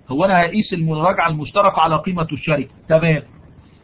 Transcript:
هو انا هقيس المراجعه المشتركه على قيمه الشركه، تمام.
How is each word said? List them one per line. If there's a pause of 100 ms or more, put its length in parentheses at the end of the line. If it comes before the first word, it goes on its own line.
هو
انا
هقيس
المراجعه
المشتركه
على
قيمه
الشركه، (200)
تمام. (640)